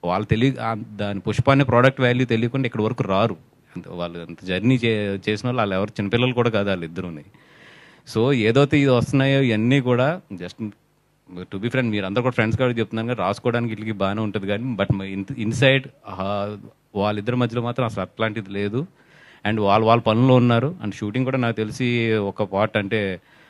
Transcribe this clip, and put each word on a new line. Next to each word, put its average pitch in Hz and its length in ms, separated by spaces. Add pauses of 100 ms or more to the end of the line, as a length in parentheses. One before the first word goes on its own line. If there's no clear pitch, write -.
వాళ్ళు 92 220
తెలియ, 131 340
ఆ, 113 160 (160)
దాని 101 280
పుష్ప - 300
అనే 139 140
ప్రోడక్ట్ 123 360
వాల్యూ 123 260
తెలియకుండా 120 400
ఇక్కడ 117 140
వరకు 107 240
రారు. 95 320 (400)
అంత 87 120
వాళ్ళు 87 300
అంత 85 260
జర్నీ 95 300
చే-, 107 440 (100)
చేసిన 107 180
వాళ్ళు, 123 120
వాళ్ళు 104 160
ఎవరు 98 140
చిన్నపిల్లలు 113 440
కూడా 120 180
కాదు 101 180
వాళ్ళిద్దరుని. 87 540 (920)
So, 123 160
ఏదైతే 135 460
ఇది 139 120
వస్తున్నాయో 135 520
ఇవన్నీ 120 380
కూడా 127 400 (140)
just 90 360 (680)
to 92 160
be 98 100
frank, 127 160
మీరు 104 240
అందరూ 104 160
కూడా 123 100
ఫ్రెండ్స్ 110 260
కాబట్టి 123 220
చెప్తున్నాను 113 280
కానీ, 120 100
రాసుకోవడానికి 113 560
వీటికి 107 180
బాగానే 101 300
ఉంటుంది 101 240
కానీ, 113 340
but 101 160
my 98 180
in-, 107 340
inside, 131 400 (180)
ఆ, 101 500 (380)
వాళ్ళిద్దరి 104 420
మధ్యలో 120 260
మాత్రం 120 220
అసలు 107 160
అట్లాంటిది 107 500
లేదు. 104 360 (640)
And 110 100
వాళ్ళు 104 260
వాళ్ళ 117 160
పనుల్లో 120 320
ఉన్నారు. 123 500
And 101 100
షూటింగ్ 110 300
కూడా 131 140
నాకు 117 180
తెలిసి 113 580
ఒక 101 280
పార్ట్ 101 340
అంటే, 98 440 (300)